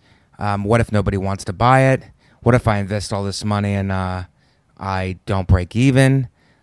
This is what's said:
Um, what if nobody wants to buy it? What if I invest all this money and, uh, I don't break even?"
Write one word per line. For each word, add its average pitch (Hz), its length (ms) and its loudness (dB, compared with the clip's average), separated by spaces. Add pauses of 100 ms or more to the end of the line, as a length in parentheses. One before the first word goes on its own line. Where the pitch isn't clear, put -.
(380)
Um, 101 260 -2
what 113 160 2
if 113 120 -2
nobody 101 240 0
wants 98 280 -4
to 104 100 -6
buy 123 260 4 (120)
it? 131 100 -2 (400)
What 117 120 4
if 123 140 2
I 104 100 0
invest 98 360 -6
all 101 100 -4
this 98 200 -8
money 101 300 0
and, 98 160 -2
uh, 92 340 -4 (540)
I 95 460 -6
don't 95 240 -4
break 90 260 0
even?" 135 540 2 (340)